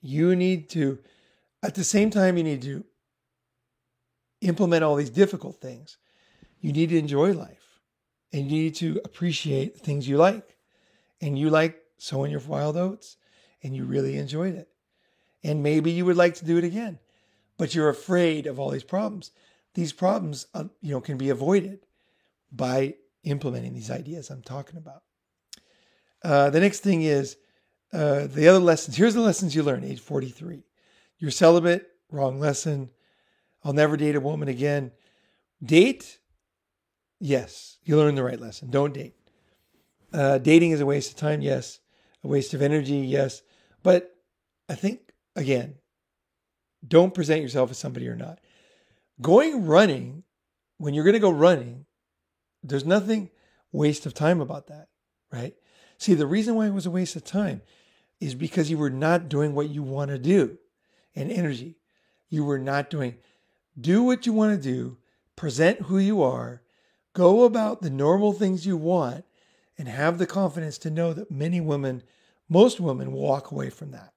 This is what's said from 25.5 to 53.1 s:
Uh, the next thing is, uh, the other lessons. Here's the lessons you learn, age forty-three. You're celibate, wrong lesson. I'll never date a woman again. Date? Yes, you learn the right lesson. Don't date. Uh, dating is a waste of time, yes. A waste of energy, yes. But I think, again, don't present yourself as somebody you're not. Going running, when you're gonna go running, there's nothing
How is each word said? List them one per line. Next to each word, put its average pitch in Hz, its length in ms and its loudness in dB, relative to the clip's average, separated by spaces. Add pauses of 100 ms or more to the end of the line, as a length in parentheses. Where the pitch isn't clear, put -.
Uh, 143 260 4
the 156 100 2
next 202 200 2
thing 175 220 2
is, 143 340 0 (560)
uh, 147 340 0
the 147 220 4
other 190 100 10
lessons. 160 380 2
Here's 208 180 4
the 233 60 0
lessons 196 340 0
you 156 80 0
learn, 131 220 -2
age 135 160 -10
forty-three. 143 640 -10 (540)
You're 156 120 -4
celibate, 170 580 6 (220)
wrong 139 300 -4
lesson. 143 500 -4 (760)
I'll 147 80 -4
never 151 240 4
date 147 200 0
a 143 40 0
woman 147 280 -6
again. 135 440 -4 (720)
Date? 175 540 4 (1040)
Yes, - 640 -4
you 156 120 2
learn 147 200 4
the 131 80 -2
right 123 160 -6
lesson. 120 300 -16
Don't 139 220 0
date. 131 220 -14 (960)
Uh, 139 240 2
dating 160 360 6
is 151 80 0
a 143 60 0
waste 139 240 -2
of - 60 -20
time, 151 240 -2
yes. 135 400 -4 (420)
A 139 60 -10
waste 139 240 -2
of 135 80 -4
energy, 143 380 0
yes. 135 420 -2 (420)
But 180 320 4 (540)
I 165 60 -8
think, 208 380 -8 (220)
again, 135 420 -2 (1120)
don't 175 280 6
present 160 260 0
yourself 127 300 -2
as 127 80 -14
somebody 123 260 -10
you're 120 100 -8
not. 160 240 -14 (840)
Going 233 460 4
running, 151 580 2 (540)
when 147 160 -6
you're 151 100 0
gonna 202 140 6
go 202 120 4
running, 143 560 2 (760)
there's 139 220 -4
nothing 202 460 0 (400)